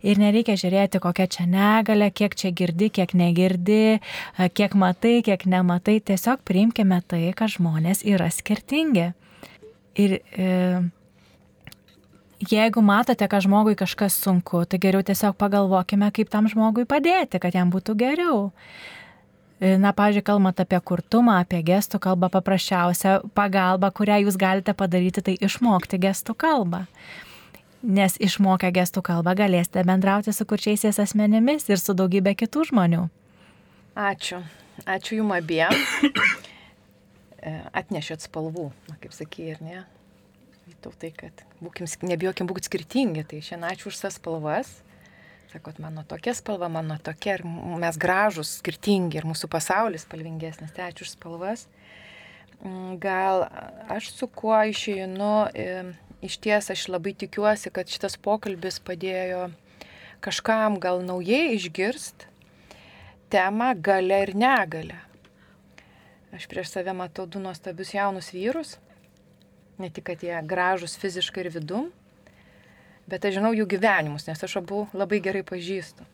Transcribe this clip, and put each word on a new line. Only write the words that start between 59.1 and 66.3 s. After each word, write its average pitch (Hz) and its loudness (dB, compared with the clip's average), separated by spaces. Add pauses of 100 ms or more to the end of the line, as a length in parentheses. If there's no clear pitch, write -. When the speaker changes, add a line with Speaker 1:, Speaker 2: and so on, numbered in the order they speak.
Speaker 2:
kažkam 214 -2
gal 180 -2
naujai 190 -2
išgirst 185 -8 (1040)
temą 208 0
galia 190 0
ir 196 -10
negalia. 202 -2 (1300)
Aš - -20